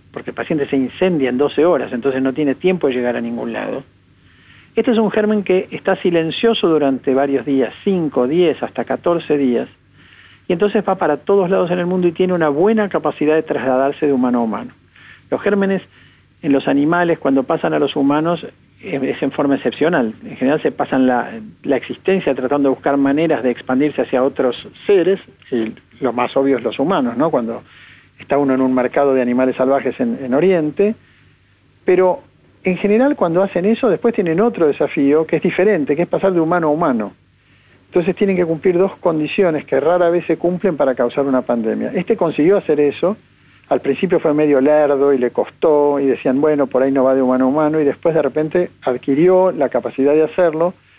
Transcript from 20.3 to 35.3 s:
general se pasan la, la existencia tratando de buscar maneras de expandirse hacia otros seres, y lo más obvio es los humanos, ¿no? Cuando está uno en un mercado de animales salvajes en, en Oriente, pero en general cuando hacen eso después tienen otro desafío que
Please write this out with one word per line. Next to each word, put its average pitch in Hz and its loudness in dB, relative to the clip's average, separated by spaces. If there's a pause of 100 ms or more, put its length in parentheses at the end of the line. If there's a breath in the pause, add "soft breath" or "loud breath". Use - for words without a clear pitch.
general 143 0
se 156 0
pasan 131 0
la, 123 0 (320)
la 135 0
existencia 147 -2
tratando 135 0
de 131 2
buscar 143 0
maneras 139 0
de 127 0
expandirse 131 -2
hacia 127 0
otros 131 -2 (180)
seres, 190 2 (300)
y 113 -4 (280)
lo 127 -2
más 123 -4
obvio 139 2
es 117 -8
los 110 -4
humanos, 139 -2
¿no? 156 0
Cuando 117 -4 (560 loud breath)
está - -2
uno 139 2
en 131 0
un 131 0
mercado 131 2
de 131 2
animales 123 0
salvajes 131 0
en, 123 -4
en 127 -8
Oriente, 180 0 (920 soft breath)
pero 180 2 (420)
en 180 -2
general 240 2
cuando 175 0
hacen 190 -2
eso 226 2
después 226 0
tienen 170 0
otro 190 2
desafío 147 2
que 160 -2